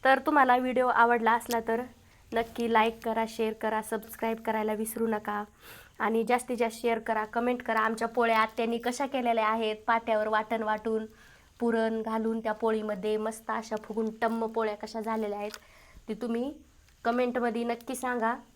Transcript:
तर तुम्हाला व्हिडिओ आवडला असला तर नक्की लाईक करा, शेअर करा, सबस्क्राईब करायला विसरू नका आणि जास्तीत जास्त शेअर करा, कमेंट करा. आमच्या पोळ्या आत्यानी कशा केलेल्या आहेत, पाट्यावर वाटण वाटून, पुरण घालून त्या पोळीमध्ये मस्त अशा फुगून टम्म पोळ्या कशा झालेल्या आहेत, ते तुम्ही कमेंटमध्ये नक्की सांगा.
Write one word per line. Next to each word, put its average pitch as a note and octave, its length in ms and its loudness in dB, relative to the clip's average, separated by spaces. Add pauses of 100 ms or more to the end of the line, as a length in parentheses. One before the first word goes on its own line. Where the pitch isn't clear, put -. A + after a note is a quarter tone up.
तर C4+ 220 8
तुम्हाला C4+ 320 6
व्हिडिओ B3+ 300 2
आवडला A#3 440 6
असला A#3 280 0
तर A3+ 220 0 (520)
नक्की A3+ 400 -2
लाईक A3+ 320 4
करा, A3+ 220 0
शेअर A3 260 -2
करा, A3 280 -2
सबस्क्राईब A3+ 600 -6
करायला A3 320 -2
विसरू A3 340 -2
नका G#3 360 -2 (560)
आणि A3+ 240 2
जास्तीत A#3+ 340 0
जास्त A3+ 240 -2
शेअर A#3 180 2
करा, G#3+ 260 -2
कमेंट A#3+ 380 -2
करा. A3 160 0
आमच्या A3+ 280 0
पोळ्या A3+ 320 2
आत्यानी A3+ 380 0
कशा B3 280 -2
केलेल्या A#3+ 420 0
आहेत, A3 280 0 (120)
पाट्यावर A3+ 400 2
वाटण A3 360 0
वाटून, A3 420 -2 (540)
पुरण A3+ 420 0
घालून A3+ 380 -2
त्या A3 140 -2
पोळीमध्ये G#3+ 640 0
मस्त A3 340 -6
अशा A3 320 -4
फुगून A3 340 -2
टम्म A3+ 300 0
पोळ्या A3 280 -2
कशा A3 260 -10
झालेल्या G#3+ 380 -2
आहेत, G#3 180 -8 (500)
ते A3 60 -4
तुम्ही A#3+ 400 -4 (500)
कमेंटमध्ये A#3+ 600 0
नक्की A#3+ 320 -4
सांगा. B3 400 -2 (200)